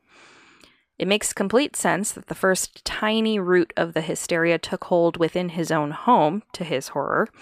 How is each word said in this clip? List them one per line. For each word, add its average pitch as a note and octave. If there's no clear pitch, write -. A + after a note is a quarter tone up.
It F3
makes G#3
complete G#3+
sense F3
that -
the D#3+
first -
tiny A3
root F3+
of E3+
the D#3+
hysteria E3
took -
hold E3+
within F3
his E3
own D3+
home, F#3+
to -
his D3
horror, D3+